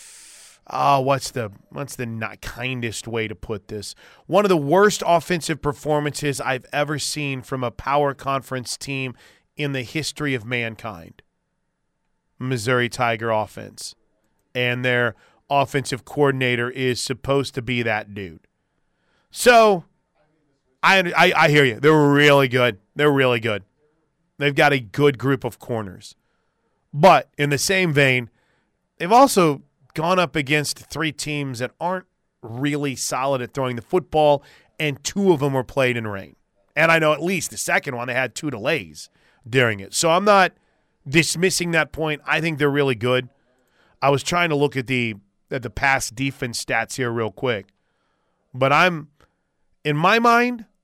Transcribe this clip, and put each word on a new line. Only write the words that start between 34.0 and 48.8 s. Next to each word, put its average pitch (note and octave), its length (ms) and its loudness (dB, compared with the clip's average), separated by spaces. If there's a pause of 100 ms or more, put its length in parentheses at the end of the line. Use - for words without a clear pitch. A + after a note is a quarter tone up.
and D3 240 -4
two G3 300 2
of C#3+ 80 0
them C#3 140 0
were C3 100 -2
played B2+ 320 0
in A2+ 100 -6
rain. F#2+ 300 -12 (380)
And E3 180 4
I E3 60 4
know D#3 140 2
at D3 100 -4
least F3 280 -4
the G#2 80 -18
second E3+ 380 -4
one, A#2+ 120 -8
they B2 60 -4
had B2+ 200 -2
two D3+ 160 -8
delays, A2 600 -6 (380)
during A2+ 320 2
it. F#2+ 140 -14
So E3 160 0
I'm F#3 140 2
not G3 280 6 (560)
dismissing E3 600 0
that D#3+ 220 0
point. D3+ 340 -4
I D#3 140 0
think D#3+ 180 -2
they're C#3+ 120 2
really C#3 240 2
good. B2 340 -2 (720)
I C3+ 80 2
was C#3 120 2
trying F3 280 0
to D3 60 0
look C#3+ 200 0
at B2+ 100 -6
the, A#2+ 280 -2 (360)
at C3+ 120 -6
the A2+ 80 -10
past C3+ 440 -2
defense C3 500 -6
stats A2+ 320 -4
here B2 140 -2
real A2+ 200 -4
quick. A2 360 -4 (840)
But C3+ 200 0
I'm, D#3+ 360 2 (760)